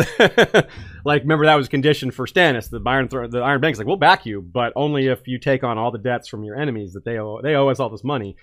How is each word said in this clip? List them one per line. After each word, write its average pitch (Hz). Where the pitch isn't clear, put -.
<laughs> -
Like, 147
remember 151
that 156
was 139
a -
condition 139
for 123
Stannis. 143
The 117
Iron 127
Thro-, 127
the 120
Iron 135
Bank's 147
like, 107
"We'll 175
back 175
you, 101
but 117
only 143
if 127
you 127
take 135
on 117
all 117
the 123
debts 120
from 107
your 107
enemies 110
that 95
they 117
owe, 107
they 151
owe 139
us 127
all 123
this 107
money. 120